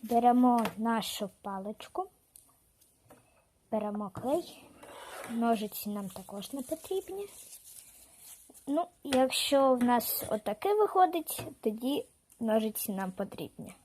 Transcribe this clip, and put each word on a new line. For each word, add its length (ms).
Беремо 640
нашу 540
паличку, 640
беремо 400
клей, 540
ножиці 600
нам 180
також 440
не 100
потрібні. 640
Ну, 200
якщо 680
в 100
нас 440
отаке 460
виходить, 680
тоді 460
ножиці 520
нам 200
потрібні. 600